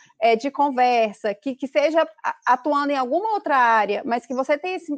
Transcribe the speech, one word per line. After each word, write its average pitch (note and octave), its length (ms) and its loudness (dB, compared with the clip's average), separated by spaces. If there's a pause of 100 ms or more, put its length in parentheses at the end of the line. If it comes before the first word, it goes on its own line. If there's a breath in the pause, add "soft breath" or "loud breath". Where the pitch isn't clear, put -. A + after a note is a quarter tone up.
(220 soft breath)
é, A3+ 160 4
de C4 120 -2
conversa, A#3+ 840 0
que, C4+ 180 -8
que C4 140 -10
seja D4+ 340 2 (220)
a-, - 120 -6 (120)
atuando C#4+ 460 0
em C#4+ 40 -2
alguma D#4 360 -2
outra D#4 240 0
área, A3+ 480 2
mas A#3 200 -4
que - 80 -10
você C4+ 240 -2
tenha F#4 200 -6
esse, D4+ 200 -10